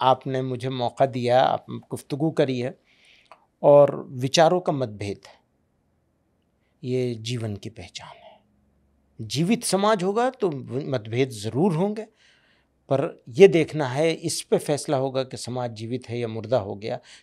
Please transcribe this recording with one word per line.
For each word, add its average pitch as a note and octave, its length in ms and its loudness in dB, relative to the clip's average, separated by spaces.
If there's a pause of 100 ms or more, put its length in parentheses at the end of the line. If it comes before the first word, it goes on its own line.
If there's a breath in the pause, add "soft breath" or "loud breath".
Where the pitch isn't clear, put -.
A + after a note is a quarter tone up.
आपने C3 420 2
मुझे B2+ 260 -6
मौका C3 380 0
दिया, B2 340 2
आप - 300 0
गुफ्तगू C3 600 -6
करी C3+ 300 0
है। B2 180 -6 (840 soft breath)
और C#3+ 480 8
विचारों D#3 500 4
का F3+ 120 -2
मतभेद, G#2 480 -6 (1600)
ये B2 300 -2
जीवन A2 420 -6
की G2+ 120 -14
पहचान - 400 -16
है। - 160 -20 (960)
जीवित E3+ 440 0
समाज G3+ 380 2
होगा G#3+ 280 0
तो G#3 200 -2 (360)
मतभेद B2 440 -2
ज़रूर A#2 440 0
होंगे, G#3 280 -2 (880 soft breath)
पर C3+ 380 -2
ये D3+ 200 8
देखना D3+ 400 0
है, D3+ 240 0
इस D#3+ 300 -6
पे - 160 -2
फैसला D3 380 -2
होगा C3 260 -2
कि B2+ 140 -10
समाज B2 360 -8
जीवित A2+ 360 -10
है A#2 100 -6
या A#2 100 -4
मुर्दा A2 300 -2
हो G#2 160 -4
गया, A#2 260 -10 (220 loud breath)